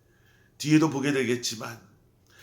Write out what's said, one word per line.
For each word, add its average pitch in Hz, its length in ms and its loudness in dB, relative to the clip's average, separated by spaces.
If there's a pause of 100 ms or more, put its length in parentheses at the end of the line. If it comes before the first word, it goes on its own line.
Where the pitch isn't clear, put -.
(580)
뒤에도 156 320 4
보게 139 220 -2
되겠지만, 120 760 -4 (520)